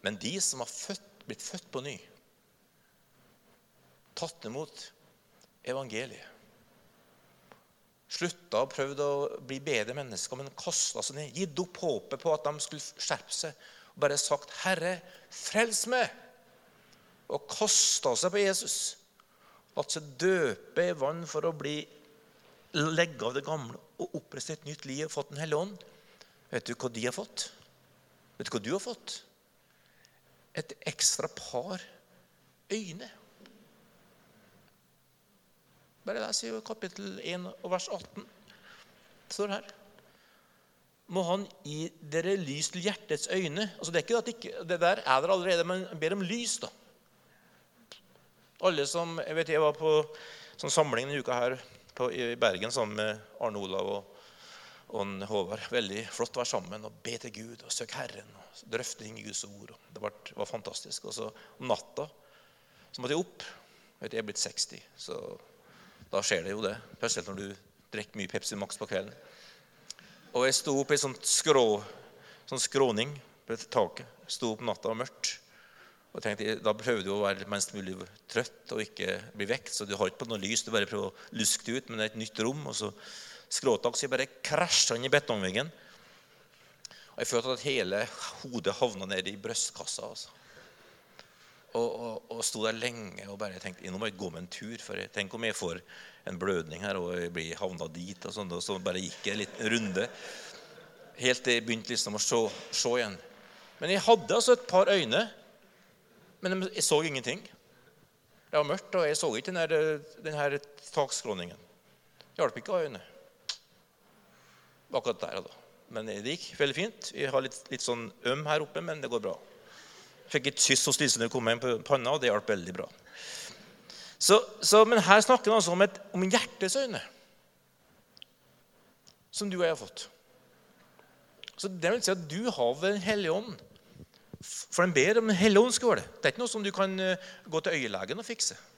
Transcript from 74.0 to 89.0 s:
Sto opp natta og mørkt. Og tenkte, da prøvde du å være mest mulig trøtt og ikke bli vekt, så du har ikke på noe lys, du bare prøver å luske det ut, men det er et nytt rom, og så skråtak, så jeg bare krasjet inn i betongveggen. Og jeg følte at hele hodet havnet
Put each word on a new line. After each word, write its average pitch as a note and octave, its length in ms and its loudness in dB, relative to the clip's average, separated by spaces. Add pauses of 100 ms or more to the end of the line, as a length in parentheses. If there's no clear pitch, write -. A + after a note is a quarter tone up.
Sto A#2 240 -2
opp A2+ 160 -4
natta A2 240 -2
og A2+ 80 -4
mørkt. - 380 -4 (720)
Og - 140 -10
tenkte, G#2+ 340 0
da G#2+ 160 4
prøvde A2 320 0
du G2 80 0
å G#2 80 0
være G2 240 2
mest G2+ 240 -2
mulig F#2 220 -6 (340)
trøtt - 480 -4
og G#2+ 80 -2
ikke F#2+ 300 -4 (260)
bli G2+ 80 -2
vekt, A#2+ 240 -4
så - 160 -4
du G2+ 80 -4
har G2 160 2
ikke - 140 -10
på - 80 -8
noe G2+ 100 -4
lys, G#2+ 240 0
du A2 80 -6
bare G2+ 160 2
prøver G2 220 -4
å - 260 -16
luske - 300 0
det A#2+ 80 -2
ut, C3 100 -6
men A2+ 140 -8
det G#2+ 80 0
er - 20 -4
et A2+ 80 -12
nytt A2 240 -6
rom, C#3+ 240 -2
og A#2+ 80 -8
så G#2+ 140 -2 (580)
skråtak, A#2+ 480 2
så C#3 140 -2
jeg C3 80 0
bare C3+ 100 0 (160)
krasjet D3+ 560 4
inn - 80 -2
i D3+ 80 4
betongveggen. A2 560 2 (1400)
Og - 100 -4
jeg - 80 -2
følte B2+ 240 2
at B2 140 -6
hele G#2 340 2 (380)
hodet A2+ 400 -2
havnet G2 320 0